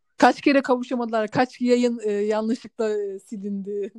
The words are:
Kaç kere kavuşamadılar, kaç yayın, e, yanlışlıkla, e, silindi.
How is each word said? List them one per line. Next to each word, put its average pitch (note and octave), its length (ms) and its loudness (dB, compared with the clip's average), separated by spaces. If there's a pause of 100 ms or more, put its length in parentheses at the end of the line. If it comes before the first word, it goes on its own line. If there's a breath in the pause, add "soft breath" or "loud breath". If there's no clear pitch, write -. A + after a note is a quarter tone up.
(180)
Kaç - 240 6
kere C#4 200 4
kavuşamadılar, A#3+ 680 -2
kaç B3+ 340 -2
yayın, A#3+ 420 2
e, G#3+ 80 0
yanlışlıkla, G#3+ 800 -2
e, G3+ 300 -4
silindi. G3+ 800 -8